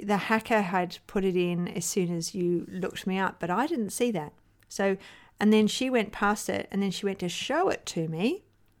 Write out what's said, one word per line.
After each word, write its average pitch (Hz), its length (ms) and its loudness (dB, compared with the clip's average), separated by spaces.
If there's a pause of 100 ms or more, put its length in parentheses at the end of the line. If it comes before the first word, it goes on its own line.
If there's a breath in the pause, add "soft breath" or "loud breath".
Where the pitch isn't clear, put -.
the 202 140 0
hacker 220 460 2
had 180 340 -2 (100)
put 196 200 0
it 185 100 2
in 175 320 0
as - 160 -6
soon 175 320 0
as 165 180 -6
you 175 360 0
looked - 360 -6
me 185 120 0
up, 190 200 0
but 170 120 -2
I 226 160 2
didn't 233 240 -2
see 247 220 0
that. 151 200 -6 (360)
So, 196 280 0 (420 loud breath)
and 208 140 6
then 214 140 8
she 262 240 -2
went 233 220 0
past 208 360 0
it - 220 -2
and 196 120 0
then 196 80 0
she - 140 -4
went 190 140 -2
to 175 100 -2
show 302 400 0
it - 160 -2
to 165 240 -2
me 208 360 0 (360)